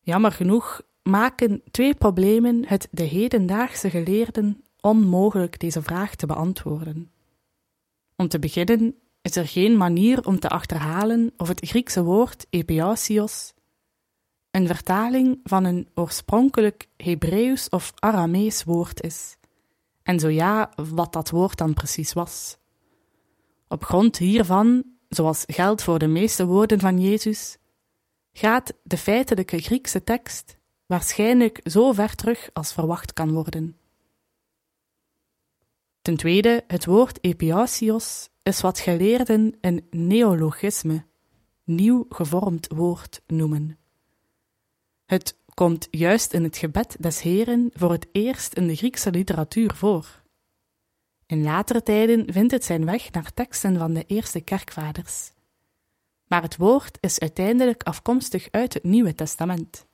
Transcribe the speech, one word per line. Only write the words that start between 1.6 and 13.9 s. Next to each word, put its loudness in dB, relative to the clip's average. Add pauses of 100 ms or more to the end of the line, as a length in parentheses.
twee 2
problemen 2
het -2
de -6
hedendaagse 0
geleerden -2 (160)
onmogelijk 4
deze -4
vraag -4
te -8
beantwoorden. -6 (1040)
Om -2
te -4
beginnen 0 (280)
is -6
er -2
geen 4
manier 4
om 2
te -4
achterhalen -2
of -6
het -4
Griekse 0
woord 0
epiousios -2 (960)